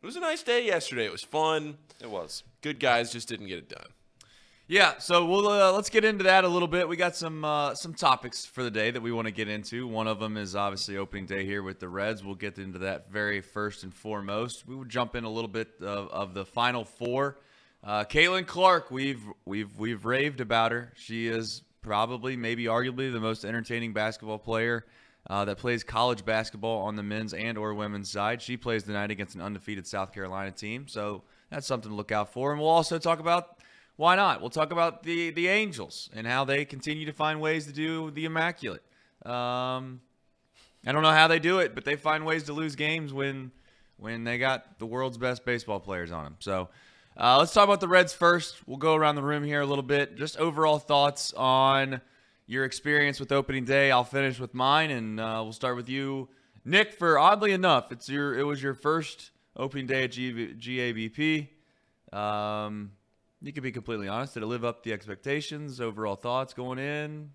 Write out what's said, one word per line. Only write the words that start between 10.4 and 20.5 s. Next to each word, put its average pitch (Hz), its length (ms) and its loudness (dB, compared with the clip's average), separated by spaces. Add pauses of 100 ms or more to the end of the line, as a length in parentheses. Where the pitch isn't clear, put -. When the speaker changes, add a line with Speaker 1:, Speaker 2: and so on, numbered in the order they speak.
Speaker 3:
obviously 101 420 -4
opening 98 300 -8
day 98 180 -4
here 101 160 -4
with 95 180 -10
the 92 80 -10
Reds. 98 360 -4
We'll 98 100 -8
get 98 240 -10
into 95 220 -10
that 95 320 -6
very 104 300 -2
first 104 420 -6
and 92 100 -14
foremost. 107 760 -6
We 127 80 -14
will 135 100 -12
jump 120 300 -4
in 120 80 -4
a 113 60 -6
little 113 180 -4
bit 110 220 -6 (120)
of, 101 280 -6
of 92 240 -6
the 95 120 -6
Final 120 380 0
Four. 131 540 -4 (460)
Uh, 104 220 0
Caitlin 175 420 4
Clark, 180 420 4
we've, 135 320 -4 (240)
we've, 104 320 -6
we've 107 260 -6
raved 131 380 0
about 113 300 2